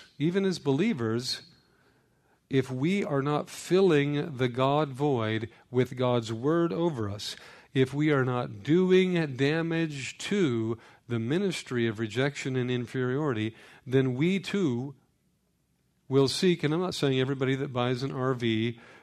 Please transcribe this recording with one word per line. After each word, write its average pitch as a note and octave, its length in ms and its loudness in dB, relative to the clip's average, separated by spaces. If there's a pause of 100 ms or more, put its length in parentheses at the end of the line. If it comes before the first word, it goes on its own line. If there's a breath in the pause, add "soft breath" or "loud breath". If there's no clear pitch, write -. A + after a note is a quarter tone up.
(180)
even F3 260 0
as F#3+ 140 0
believers, C3+ 880 -2 (1040 soft breath)
if C3 220 0
we E3 320 0
are C#3 180 -2
not D3 280 -2
filling D3 880 2
the B2+ 100 2
God C#3 420 0
void A2+ 600 -2 (200 loud breath)
with B2 280 0
God's B2 340 0
word D#3+ 400 0
over C#3+ 380 -2
us, G#2 260 -10 (380 loud breath)
if C3 200 2
we D3+ 160 2
are C#3 140 4
not B2 400 -4
doing F3+ 720 4
damage D#3 840 -2
to A#2 580 0 (320 loud breath)
the A#2 100 -2
ministry B2+ 680 -2
of A2 120 -2
rejection C3 560 -2
and B2 160 0
inferiority, B2 800 -2 (320 loud breath)
then C3 300 2
we F3+ 240 0
too C#3+ 560 -2 (1120)
will C3+ 220 4
seek, F3 340 2
and D3+ 100 0
I'm E3+ 60 0
not F3 160 -4
saying C3+ 240 2
everybody C3+ 360 0
that C3+ 180 -6
buys B2 280 0
an C#3 120 -4
R C3 200 0
V A#2 460 0 (240 loud breath)